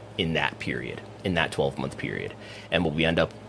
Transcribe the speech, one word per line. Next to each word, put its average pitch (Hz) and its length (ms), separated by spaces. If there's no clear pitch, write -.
in 82 160
that - 260
period, 60 420
in 92 120
that 78 160
twelve-month 69 460
period. 50 360
And 85 120
what 80 100
we 80 120
end 82 140
up 80 120